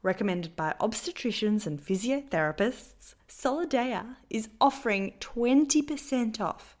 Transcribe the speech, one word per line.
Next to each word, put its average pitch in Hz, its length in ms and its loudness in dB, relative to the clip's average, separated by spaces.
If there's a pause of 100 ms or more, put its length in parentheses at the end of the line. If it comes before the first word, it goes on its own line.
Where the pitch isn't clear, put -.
Recommended 180 520 0
by 156 240 0
obstetricians 214 840 0
and 147 160 -4
physiotherapists, 196 1300 -2 (120)
Solidea 254 880 -2 (120)
is 220 200 -4 (120)
offering 208 580 2
twenty 277 600 4
percent 247 580 -2
off - 420 -6